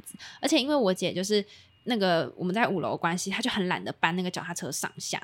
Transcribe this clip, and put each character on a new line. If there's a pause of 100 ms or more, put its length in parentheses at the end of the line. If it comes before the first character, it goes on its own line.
子。 (260)
而
且
因
为
我
姐
就
是 (420)
那
个
我
们
在
五
楼
的
关
系，
她
就
很
懒
得
搬
那
个
脚
踏
车
上
下，